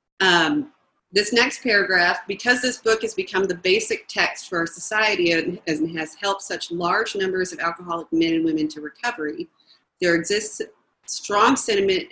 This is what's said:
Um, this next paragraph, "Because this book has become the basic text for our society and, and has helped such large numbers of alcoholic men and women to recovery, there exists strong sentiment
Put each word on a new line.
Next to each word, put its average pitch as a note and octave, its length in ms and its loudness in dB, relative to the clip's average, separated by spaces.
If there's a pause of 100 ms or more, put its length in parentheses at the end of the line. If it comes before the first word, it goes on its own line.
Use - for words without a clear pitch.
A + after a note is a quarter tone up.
(200)
Um, D#3+ 520 4 (400)
this G#3 200 0
next B3 320 2
paragraph, F#3 640 2
"Because A#3+ 340 0
this B3 160 -2
book A3 240 2
has A3 120 -6
become F#3+ 280 -2
the F3+ 140 0
basic F#3+ 500 0
text - 420 -4
for F3 100 -2
our E3 100 0
society G3 640 0
and, E3 340 0
and E3 320 -2
has D#3 160 -8
helped G3 280 -2
such - 280 -8
large F3+ 460 -2
numbers F#3 360 -2
of D#3+ 60 -12
alcoholic E3+ 540 -6
men E3 220 2
and D#3+ 100 2
women D#3 240 0
to D3+ 120 -12
recovery, D3+ 680 -8 (520)
there F3 140 4
exists G3+ 480 -2 (440)
strong A3 500 2
sentiment G3 560 0